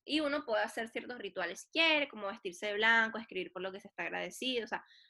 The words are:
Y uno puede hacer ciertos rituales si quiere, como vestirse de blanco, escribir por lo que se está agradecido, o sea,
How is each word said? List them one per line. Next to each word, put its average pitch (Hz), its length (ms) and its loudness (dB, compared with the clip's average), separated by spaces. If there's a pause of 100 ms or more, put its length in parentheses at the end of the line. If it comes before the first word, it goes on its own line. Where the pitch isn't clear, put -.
Y 294 160 2
uno 294 240 0
puede 214 180 2
hacer 226 280 -4
ciertos 240 280 -8
rituales 185 440 -4
si - 80 -20
quiere, 311 360 4
como 214 200 -8
vestirse 196 400 -6
de 208 80 0
blanco, 220 420 6
escribir 185 340 -6
por 185 120 -6
lo 190 100 -4
que 196 80 -10
se 202 80 -16
está - 140 -8
agradecido, 180 640 -2
o - 40 -8
sea, - 160 -4 (260)